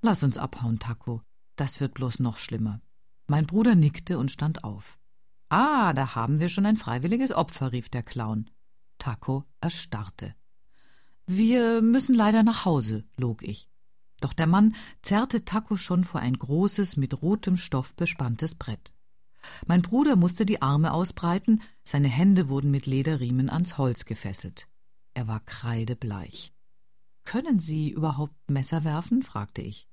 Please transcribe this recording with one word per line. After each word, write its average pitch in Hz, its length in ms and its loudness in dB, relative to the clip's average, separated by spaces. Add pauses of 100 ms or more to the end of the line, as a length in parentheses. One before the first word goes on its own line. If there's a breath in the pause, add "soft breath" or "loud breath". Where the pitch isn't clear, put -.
„Lass 214 220 2
uns 131 140 0
abhauen, 113 420 -4
Taco. 117 420 -8 (360)
Das 139 240 -4
wird 135 120 -4
bloß 127 280 -4
noch 117 160 -2
schlimmer.“ 110 420 -6 (480)
Mein 147 200 2
Bruder 220 280 4
nickte 160 440 2
und - 100 -2
stand 156 340 -4
auf. - 360 -12 (500)
„Ah, 233 440 4
da 135 220 -2
haben 120 240 0
wir 175 80 0
schon 190 180 0
ein 214 120 4
freiwilliges 190 540 -2
Opfer“, - 400 -2
rief 120 180 -6
der 123 140 -6
Clown. 110 460 -6 (500)
Taco 135 460 -6 (160)
erstarrte. - 720 -8 (920)
„Wir 226 560 2
müssen 254 320 4
leider 220 300 6
nach 226 220 2
Hause“, 110 380 0 (140)
log 120 240 -2
ich. - 260 -10 (540)
Doch 139 100 -4
der 160 160 2
Mann 208 280 6 (260 loud breath)
zerrte 226 420 0
Taco 214 320 -4
schon 180 280 0
vor 175 180 -4
ein 127 160 0
großes, 180 600 0
mit 135 240 -2
rotem 185 360 0
Stoff - 380 -4
bespanntes 156 600 -4
Brett. - 380 -10 (720 loud breath)
Mein 175 160 4
Bruder 254 340 4
musste 175 300 4
die 208 160 0
Arme 143 320 2
ausbreiten, 185 680 0 (200 loud breath)
seine 143 240 2
Hände 175 400 6
wurden 139 240 0
mit 139 140 0
Lederriemen 135 640 0
ans 175 280 -2
Holz 127 280 0
gefesselt. - 640 -8 (480)
Er 120 120 -4
war 110 120 -4
kreidebleich. 113 1120 -6 (680)
„Können 262 360 0
Sie 156 300 -2
überhaupt 151 460 -4 (140)
Messer 143 340 0
werfen?“, 170 400 0
fragte - 400 -10
ich. - 300 -12